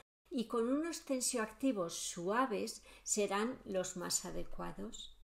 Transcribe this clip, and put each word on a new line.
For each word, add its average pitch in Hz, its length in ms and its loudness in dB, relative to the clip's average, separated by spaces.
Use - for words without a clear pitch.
y 233 160 0
con 233 260 2
unos 311 320 0
tensioactivos 240 920 0
suaves 208 880 0
serán 208 640 2
los 185 320 0
más 175 260 0
adecuados. 175 1040 -6